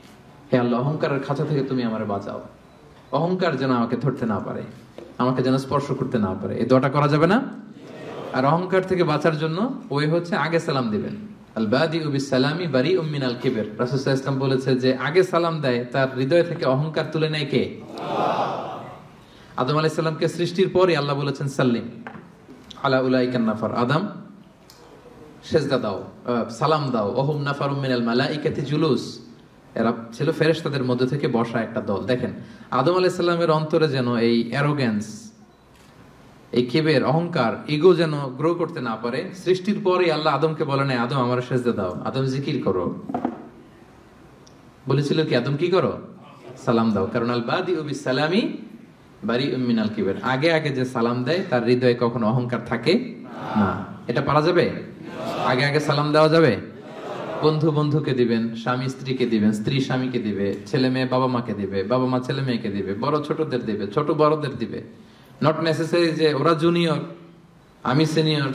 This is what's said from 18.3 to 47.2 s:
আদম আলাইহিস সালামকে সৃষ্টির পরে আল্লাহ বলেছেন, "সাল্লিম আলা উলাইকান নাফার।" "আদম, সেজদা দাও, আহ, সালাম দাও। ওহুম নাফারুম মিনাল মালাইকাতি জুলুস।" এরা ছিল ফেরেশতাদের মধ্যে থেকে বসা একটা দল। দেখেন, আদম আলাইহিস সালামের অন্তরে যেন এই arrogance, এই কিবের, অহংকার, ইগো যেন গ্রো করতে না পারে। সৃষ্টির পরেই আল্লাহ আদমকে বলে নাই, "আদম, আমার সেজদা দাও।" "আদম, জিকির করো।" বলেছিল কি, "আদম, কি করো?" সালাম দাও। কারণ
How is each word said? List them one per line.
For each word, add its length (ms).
আদম 160
আলাইহিস 200
সালামকে 360
সৃষ্টির 440
পরে 240
আল্লাহ 200
বলেছেন, 320
"সাল্লিম 540
আলা 180
উলাইকান 420
নাফার।" 320
"আদম, 320
সেজদা 360
দাও, 260
আহ, 220
সালাম 420
দাও। 300
ওহুম 220
নাফারুম 380
মিনাল 220
মালাইকাতি 580
জুলুস।" 580
এরা 180
ছিল 200
ফেরেশতাদের 520
মধ্যে 220
থেকে 220
বসা 320
একটা 200
দল। 260
দেখেন, 260
আদম 220
আলাইহিস 240
সালামের 340
অন্তরে 380
যেন 280
এই 340
arrogance, 840
এই 140
কিবের, 380
অহংকার, 640
ইগো 240
যেন 220
গ্রো 380
করতে 260
না 160
পারে। 380
সৃষ্টির 500
পরেই 260
আল্লাহ 240
আদমকে 300
বলে 200
নাই, 120
"আদম, 200
আমার 260
সেজদা 300
দাও।" 320
"আদম, 200
জিকির 400
করো।" 340
বলেছিল 380
কি, 100
"আদম, 200
কি 100
করো?" 320
সালাম 280
দাও। 200
কারণ 180